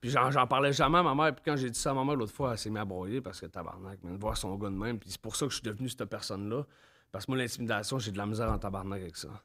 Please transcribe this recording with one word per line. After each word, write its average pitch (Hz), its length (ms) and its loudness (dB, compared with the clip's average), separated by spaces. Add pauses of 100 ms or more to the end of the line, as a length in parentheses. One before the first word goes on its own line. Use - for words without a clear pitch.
Puis 120 100 -2
j'en, 131 200 6
j'en 135 160 6
parlais 135 260 4
jamais 147 260 6
à 180 40 8
ma 151 120 6
mère. 151 200 4
Puis - 100 -12
quand 147 120 2
j'ai 131 140 0
dit 117 80 -6
ça - 120 0
à 139 40 2
ma 131 100 2
mère 143 120 2
l'autre 110 160 0
fois, 131 200 -2
elle 110 60 -2
s'est 110 120 -6
mise 107 100 -2
à 107 40 -2
broyer 95 360 -4
parce 92 200 -10
que 92 60 -12
tabarnak, 92 560 -10
man, 87 140 -8
voir 107 200 -2
son 95 200 -2
gars 101 140 -4
de 98 40 -4
même. 110 240 -2
Puis 98 120 -12
c'est 92 100 -10
pour 110 160 -8
ça 151 100 0
que 131 40 0
je - 60 -6
suis - 80 -8
devenu 117 240 -4
cette 113 180 -6
personne-là. 104 580 -4 (480)
Parce 95 140 -8
que 135 60 -2
moi, 131 60 2
l'intimidation, 117 600 -2
j'ai 107 140 -4
de 92 60 -4
la 104 80 -2
misère 110 240 0
en 107 80 2
tabarnak 98 440 -4
avec 85 140 -10
ça. - 120 -12 (160)